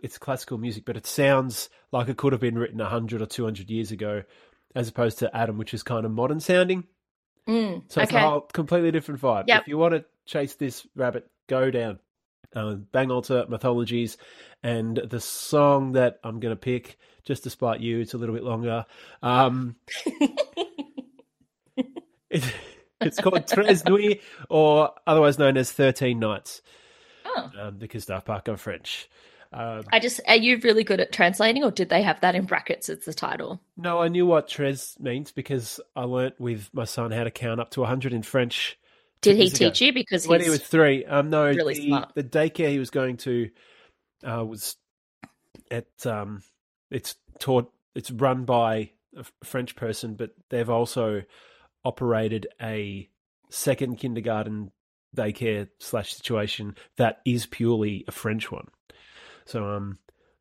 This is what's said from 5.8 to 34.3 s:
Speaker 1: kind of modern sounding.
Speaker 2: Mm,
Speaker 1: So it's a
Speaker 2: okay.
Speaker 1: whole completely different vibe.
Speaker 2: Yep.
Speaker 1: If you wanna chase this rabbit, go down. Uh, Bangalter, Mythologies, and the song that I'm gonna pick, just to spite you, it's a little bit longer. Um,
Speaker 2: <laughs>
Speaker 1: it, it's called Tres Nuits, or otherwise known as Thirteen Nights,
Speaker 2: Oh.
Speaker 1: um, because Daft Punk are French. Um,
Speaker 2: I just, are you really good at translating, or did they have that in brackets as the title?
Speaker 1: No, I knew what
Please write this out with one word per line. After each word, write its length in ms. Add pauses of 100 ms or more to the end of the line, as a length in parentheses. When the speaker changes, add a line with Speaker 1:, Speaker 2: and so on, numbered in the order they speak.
Speaker 1:
kind 240
of 40
modern 300
sounding. 440 (600)
Speaker 2:
Mm, 420
Speaker 1:
So 120
it's 100
a 60
Speaker 2:
okay. 100
Speaker 1:
whole 140
completely 500
different 300
vibe. 280
Speaker 2:
Yep. 140
Speaker 1:
If 60
you 80
wanna 300 (180)
chase 300
this 320 (100)
rabbit, 320 (180)
go 240
down. 280 (580)
Uh, 200 (160)
Bangalter, 560
Mythologies, 680 (460)
and 340
the 240
song 720
that 320
I'm 160
gonna 160
pick, 400 (280)
just 200
to 60
spite 300
you, 200
it's 140
a 40
little 160
bit 100
longer. 420 (360)
Um, 540 (140)
Speaker 2:
<laughs> 1900 (540)
Speaker 1:
it, 140 (560)
it's 200
called 260
Tres 380
Nuits, 380 (260)
or 420 (160)
otherwise 320
known 180
as 160
Thirteen 460
Nights, 440 (600)
Speaker 2:
Oh. 340
Speaker 1:
um, 200
because 280
Daft 200
Punk 220
are 80
French. 520 (440)
Um, 400
Speaker 2:
I 80
just, 260
are 80
you 300
really 180
good 180
at 120
translating, 500
or 80
did 180
they 140
have 200
that 120
in 100
brackets 440
as 160
the 100
title? 460 (160)
Speaker 1:
No, 240
I 80
knew 180
what 220